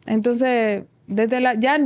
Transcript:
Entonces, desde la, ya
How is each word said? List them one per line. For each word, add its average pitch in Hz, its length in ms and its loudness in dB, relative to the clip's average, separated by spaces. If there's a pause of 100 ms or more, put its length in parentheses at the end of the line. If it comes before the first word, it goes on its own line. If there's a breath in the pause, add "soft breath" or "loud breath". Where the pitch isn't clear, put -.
Entonces, 226 760 0 (240)
desde 220 340 -2
la, 247 140 2
ya 254 300 2